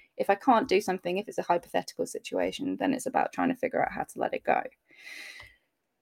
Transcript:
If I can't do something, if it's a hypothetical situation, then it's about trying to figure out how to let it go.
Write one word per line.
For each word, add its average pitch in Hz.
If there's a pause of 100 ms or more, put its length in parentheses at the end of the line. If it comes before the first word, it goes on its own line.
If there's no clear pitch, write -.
(180)
If 202
I 196
can't 226
do 190
something, 185
if 208
it's -
a -
hypothetical 175
situation, -
then 95
it's -
about -
trying 87
to -
figure -
out -
how -
to -
let -
it -
go. - (1400)